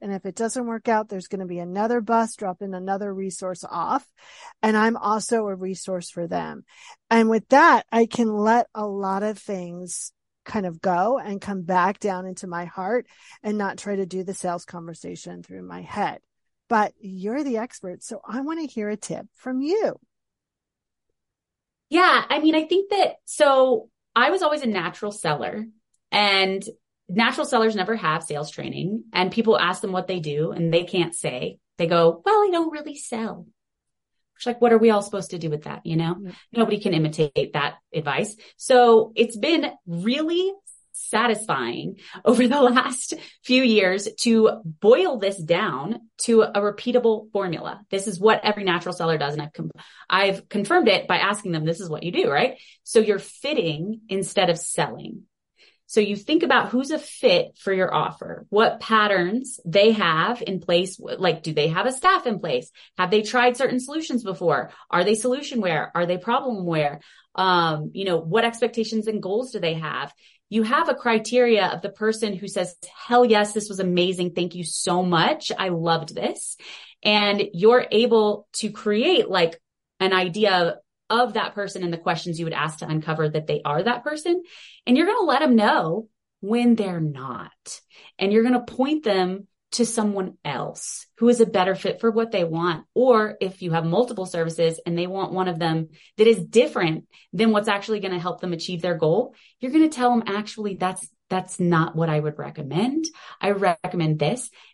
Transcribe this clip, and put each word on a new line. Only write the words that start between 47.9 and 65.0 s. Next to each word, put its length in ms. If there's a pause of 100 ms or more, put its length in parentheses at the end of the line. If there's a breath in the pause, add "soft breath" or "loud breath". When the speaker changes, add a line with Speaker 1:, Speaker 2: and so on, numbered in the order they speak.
Speaker 2:
is 120
what 240
every 200
natural 300
seller 240
does. 160
And 80
I've 120
com-, 180 (380 loud breath)
I've 400
confirmed 380
it 200
by 100
asking 340
them, 140
"This 160
is 80
what 140
you 80
do, 180
right?" 280 (260 loud breath)
So 160
you're 200
fitting 920
instead 400
of 80
selling. 680 (640 soft breath)
So 120
you 160
think 260
about 240
who's 240
a 80
fit 580
for 140
your 220
offer, 560
what 320
patterns 800
they 300
have 480
in 180
place. 400
Like, 440
do 100
they 160
have 160
a 80
staff 340
in 120
place? 300 (280 soft breath)
Have 120
they 120
tried 340
certain 240
solutions 420
before? 500 (200 loud breath)
Are 140